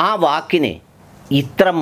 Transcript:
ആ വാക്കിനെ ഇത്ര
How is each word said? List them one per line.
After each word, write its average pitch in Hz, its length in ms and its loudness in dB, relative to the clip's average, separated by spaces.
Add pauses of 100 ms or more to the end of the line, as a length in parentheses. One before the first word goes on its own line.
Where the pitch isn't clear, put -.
ആ - 20 0 (160)
വാക്കിനെ 151 480 0 (680)
ഇത്ര 143 260 0 (160)